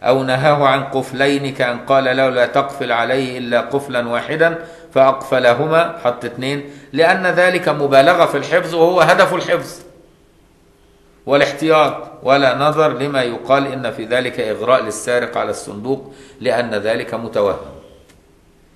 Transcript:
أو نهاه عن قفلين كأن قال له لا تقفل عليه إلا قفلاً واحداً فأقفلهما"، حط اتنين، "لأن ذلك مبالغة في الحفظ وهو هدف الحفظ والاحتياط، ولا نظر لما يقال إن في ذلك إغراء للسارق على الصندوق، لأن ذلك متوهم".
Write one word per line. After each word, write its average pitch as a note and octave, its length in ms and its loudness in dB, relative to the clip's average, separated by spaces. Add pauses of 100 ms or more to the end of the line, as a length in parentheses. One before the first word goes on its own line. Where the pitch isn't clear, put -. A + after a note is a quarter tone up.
أو C3 200 2
نهاه C#3 440 2
عن C3+ 180 2
قفلين C3+ 680 -2
كأن A#2+ 240 -2
قال C3+ 260 2
له C3 240 2
لا B2 180 2
تقفل C3 460 -2
عليه B2+ 460 -2
إلا A#2+ 220 0
قفلاً B2+ 480 -4
واحداً D#3 560 -2 (300)
فأقفلهما"، C3+ 1080 2
حط A#2+ 200 -2
اتنين، C3+ 460 -8 (220)
"لأن F3+ 340 2
ذلك F3 420 2
مبالغة D3 580 4
في D3 100 -2
الحفظ D#3+ 380 -2
وهو E3+ 260 4
هدف F3+ 340 4
الحفظ E3+ 460 -4 (1500)
والاحتياط، C#3+ 680 2 (260)
ولا C3 360 2
نظر D3 400 0
لما C#3 240 -2
يقال C3 440 0
إن B2+ 240 -6
في A2+ 140 -8
ذلك B2 360 -2
إغراء A2+ 440 0
للسارق A#2 540 -4
على G#2+ 120 -4
الصندوق، G#2+ 640 -8 (260)
لأن A#2 340 -2
ذلك A2 400 -4
متوهم". G#2+ 600 -2 (1000)